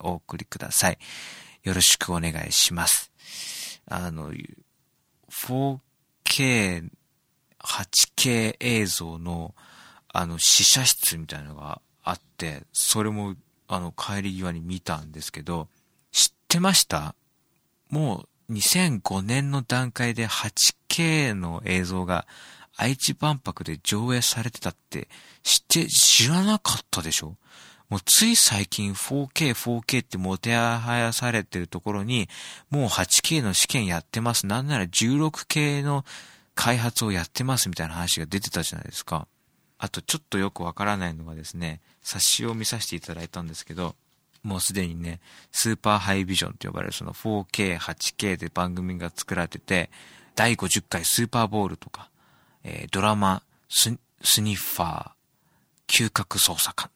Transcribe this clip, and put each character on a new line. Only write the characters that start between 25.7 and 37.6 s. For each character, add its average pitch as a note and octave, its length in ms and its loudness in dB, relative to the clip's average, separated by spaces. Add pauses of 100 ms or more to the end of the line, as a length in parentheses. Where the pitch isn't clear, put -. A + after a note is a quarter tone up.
知 - 420 6
ら F3+ 160 4
な G#3+ 160 4
か - 140 0
っ - 180 -6
た F2+ 100 -2
で D#2 80 -2
し - 140 -2
ょ？ D#2+ 120 -12 (520)
も G2+ 80 -2
う F#2+ 80 0
つ - 200 8
い A3+ 120 6
最 G2+ 300 6
近 G2+ 280 -2
フ C#3 280 -2
ォ - 20 0
ー C3 80 -10
ケ D3+ 180 2
ー、 A2+ 40 2
フ A#2+ 240 -2
ォ - 20 -4
ー - 20 -12
ケ - 160 0
ー A2+ 60 -4
っ - 20 -20
て - 100 -10
も F#2 220 -2
て A#2 160 0
は A#2 420 2
や A#2 160 2
さ A#2+ 200 -2
れ G#2+ 100 0
て - 160 -6
る F2 80 -4
と F2 140 -8
こ G#2 120 -4
ろ G2+ 120 -2
に、 A#2 240 0 (420)
も C#3 160 2
う - 20 2
八 - 320 2
ケ D#3+ 200 0
ー - 20 0
の G2+ 100 2
試 - 140 4
験 A#2 200 0
や F2 120 0
っ - 60 -8
て - 160 -4
ま A#2 140 0
す。 - 120 0
な A2+ 160 0
ん C#3+ 60 -4
な C#3+ 100 0
ら F#2 80 0
十 A2+ 320 2
六 D#3 300 -2
ケ C#3+ 320 0
ー - 20 -4
の C#3+ 220 0 (500)
開 A#2+ 240 2
発 A#2 260 0
を G#2+ 60 0
や F2+ 140 0
っ - 40 -14
て - 140 -6
ま B2+ 160 0
す - 100 0